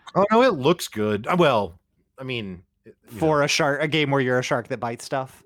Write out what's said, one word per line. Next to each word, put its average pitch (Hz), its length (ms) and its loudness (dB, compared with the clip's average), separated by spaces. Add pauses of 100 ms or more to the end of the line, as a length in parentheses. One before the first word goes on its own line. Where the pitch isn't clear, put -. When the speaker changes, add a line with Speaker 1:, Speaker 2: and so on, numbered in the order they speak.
(160)
Speaker 1:
Oh, 196 160 2
no, 226 100 6
it 254 120 4
looks 151 340 0
good. 107 400 -2
Uh, 180 100 0
well, 113 420 2 (380)
I 131 60 -16
mean, 104 400 -10 (200)
it, 110 120 -20 (160)
you 110 80 -12
Speaker 2:
For 156 200 2
Speaker 1:
know. 143 60 2
Speaker 2:
a - 20 -2
shark, 143 340 0
a 156 60 -2
game 147 220 0
where 139 120 2
you're 127 180 2
a 123 40 -2
shark 123 260 -2
that 123 100 -6
bites 117 260 -8
stuff? 131 400 -8